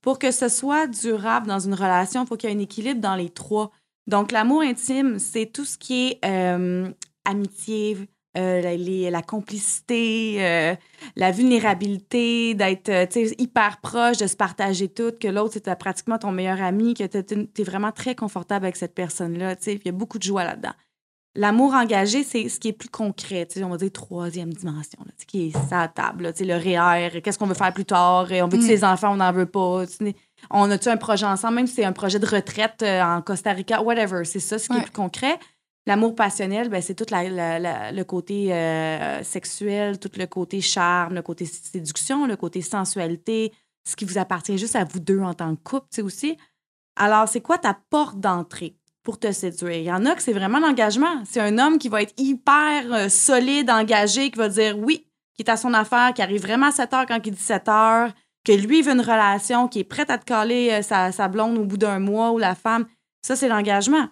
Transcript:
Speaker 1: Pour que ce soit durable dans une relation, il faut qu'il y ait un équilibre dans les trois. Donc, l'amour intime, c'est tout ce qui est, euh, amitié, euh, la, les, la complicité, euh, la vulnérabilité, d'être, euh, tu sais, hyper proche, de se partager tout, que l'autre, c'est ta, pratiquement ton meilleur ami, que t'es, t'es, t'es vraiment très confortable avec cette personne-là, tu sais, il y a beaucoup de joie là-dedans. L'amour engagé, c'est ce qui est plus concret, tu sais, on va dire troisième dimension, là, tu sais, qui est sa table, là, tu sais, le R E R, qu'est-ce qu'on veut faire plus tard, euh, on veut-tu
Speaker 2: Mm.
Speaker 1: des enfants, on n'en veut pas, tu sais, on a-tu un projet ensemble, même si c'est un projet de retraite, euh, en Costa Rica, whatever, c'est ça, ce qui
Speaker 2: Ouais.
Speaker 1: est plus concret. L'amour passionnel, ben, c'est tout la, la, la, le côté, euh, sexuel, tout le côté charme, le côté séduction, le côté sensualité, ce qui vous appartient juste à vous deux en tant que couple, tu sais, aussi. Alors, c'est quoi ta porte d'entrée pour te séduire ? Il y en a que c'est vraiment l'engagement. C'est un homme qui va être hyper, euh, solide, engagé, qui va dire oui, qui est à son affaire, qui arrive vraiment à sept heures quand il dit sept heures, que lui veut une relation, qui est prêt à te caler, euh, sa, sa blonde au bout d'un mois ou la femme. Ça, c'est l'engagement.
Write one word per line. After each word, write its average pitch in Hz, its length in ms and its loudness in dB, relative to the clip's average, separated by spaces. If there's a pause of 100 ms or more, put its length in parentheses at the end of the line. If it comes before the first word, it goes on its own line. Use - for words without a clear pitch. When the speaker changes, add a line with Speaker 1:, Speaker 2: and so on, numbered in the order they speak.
Speaker 1:
Pour 262 180 0
que 262 140 0
ce 254 160 0
soit 285 400 0
durable 226 580 -2
dans 196 140 -2
une 196 140 -2
relation, 190 500 0
il - 20 -8
faut 233 100 -8
qu'il 220 140 -4
y - 20 -2
ait 208 40 -2
un 208 40 -2
équilibre 226 400 -4
dans 196 140 -2
les 175 160 -4
trois. 214 400 -4 (380)
Donc, 208 240 2
l'amour 247 300 4
intime, 262 580 0
c'est 220 260 -4
tout 285 180 -10
ce - 140 -10
qui 254 300 -2
est, 254 160 -6
euh, 180 640 -2 (340)
amitié, 208 720 -4 (400)
euh, 185 240 0
la, 175 160 -2
les, 180 360 -4
la 170 100 -2
complicité, 220 1160 -4
euh, 170 340 2 (400)
la 185 160 2
vulnérabilité, 226 1200 2
d'être, 190 340 0
euh, 185 200 4
tu 226 200 2
sais, 220 100 -4
hyper 220 420 2
proche, 240 360 2
de 196 100 -2
se 185 80 -2
partager 190 540 -2
tout, 233 320 -4
que 214 80 -2
l'autre, 208 260 0
c'est 214 60 -6
ta, 185 160 -4
pratiquement 196 420 -4
ton 202 140 -4
meilleur 185 280 -2
ami, 202 340 0
que 214 100 -4
t'es, 190 180 -4
t'es, 208 240 -4
t'es - 160 -6
vraiment 196 300 -4
très 254 240 -6
confortable 196 500 -4
avec 180 80 -4
cette - 220 -10
personne-là, 180 580 -4
tu - 100 -12
sais, 208 100 -4
il 202 120 -8
y - 20 -4
a 175 40 -4
beaucoup 226 260 -6
de 185 60 -8
joie 190 180 -2
là-dedans. - 300 -6 (640)
L'amour 226 380 4
engagé, 226 520 2
c'est 240 260 -4
ce - 100 -8
qui 226 80 -2
est 214 60 -2
plus - 160 -16
concret, 196 560 -6
tu 196 140 -10
sais, 196 40 -2
on 180 60 -4
va 175 80 -6
dire 190 140 -2
troisième 175 600 -8
dimension, 151 540 -8
là, - 60 -20
tu - 80 -20
sais, - 60 -20
qui 180 220 -4
est 147 220 -2
sa 175 180 0
table, - 360 -4
là, 170 80 -4
tu - 80 -8
sais, 190 40 0
le 175 120 0
R 170 100 -2
E 175 420 4 (100)
R, 165 40 -10
qu'est-ce 202 160 -2
qu'on 208 80 -2
veut 185 80 0
faire 185 180 2
plus 196 140 -6
tard, 180 460 4
euh, 185 100 2
on 175 60 2
veut-tu 233 160 4
Speaker 2:
Mm. 226 40 2
Speaker 1:
des 208 160 6
enfants, 196 280 4
on 202 40 0
n'en 185 160 2
veut 180 140 2
pas, 180 400 -2
tu - 200 -10
sais, 202 80 -4 (360)
on 202 200 4
a-tu 202 180 0
un 233 80 4
projet 214 300 0
ensemble, 202 280 0
même 247 120 2
si 247 100 -4
c'est 226 80 2
un 185 80 0
projet 196 260 -2
de 208 80 0
retraite, 214 560 -2
euh, 190 200 2
en 170 200 2
Costa 202 300 -4
Rica, 196 300 -2
whatever, 214 420 0
c'est 180 160 -6
ça, 214 180 -6
ce 220 100 -8
qui 247 60 -2
Speaker 2:
Ouais. 247 60 2
Speaker 1:
est - 20 -4
plus - 100 -10
concret. 254 460 -2 (480)
L'amour 220 280 2
passionnel, 208 540 -2
ben, 190 120 -2
c'est 180 140 -6
tout 220 160 -8
la, 180 180 0
la, 170 300 -2
la, 127 320 -6
le 185 140 -6
côté, 190 480 -4
euh, 160 720 -2
sexuel, 202 720 -4
tout 196 180 -10
le 185 100 -6
côté 180 340 -6
charme, 175 540 0
le 175 80 -6
côté 170 220 -8
séduction, 180 840 -6
le 220 100 -2
côté 175 260 -6
sensualité, 196 920 -2 (320)
ce - 120 -8
qui - 80 -6
vous 180 140 -6
appartient 185 400 -2
juste 226 180 -2
à 202 80 2
vous 190 160 -8
deux 196 200 0
en 180 140 -4
tant 160 220 -4
que - 80 -14
couple, 269 260 -6
tu - 60 -10
sais, 220 60 -4
aussi. 277 340 -4 (580)
Alors, 214 340 4
c'est 233 120 -2
quoi 339 180 0
ta 202 180 0 (140)
porte 196 300 0
d'entrée 180 560 -4 (260)
pour 214 160 -8
te 208 140 -2
séduire ? 175 440 -6
Il 160 60 -4
y 170 100 -4
en 190 140 0
a 330 80 4
que 349 80 -6
c'est 240 100 0
vraiment 202 280 2
l'engagement. 269 680 2
C'est 240 120 -2
un 214 180 2
homme 302 200 4
qui 247 100 -2
va 208 140 0
être 208 140 -6
hyper, 277 760 2
euh, 202 160 2
solide, 254 600 4
engagé, 220 600 4
qui - 80 -10
va 220 100 2
dire 208 300 2
oui, 285 300 0 (260)
qui - 80 -12
est 233 80 0
à 226 60 4
son 240 180 0
affaire, 240 400 4
qui 226 80 -2
arrive 196 200 0
vraiment 226 240 2
à 294 40 4
sept 262 240 -2
heures 262 120 2
quand 233 200 -2
il 214 60 -6
dit 185 100 -10
sept 196 260 -2
heures, 220 440 4 (320)
que 220 80 6
lui 214 300 6
veut 277 100 4
une 254 80 6
relation, 220 640 4
qui 214 140 -4
est 185 40 -2
prêt - 240 -4
à 254 100 2
te - 80 -10
caler, 233 440 2
euh, 208 120 2
sa, 190 280 2
sa 196 160 0
blonde 220 320 0
au 214 60 0
bout 196 120 -2
d'un 202 220 2
mois 214 320 2
ou 233 80 2
la 190 160 2
femme. 226 320 0 (400)
Ça, 254 80 0
c'est 269 140 2
l'engagement. 208 640 2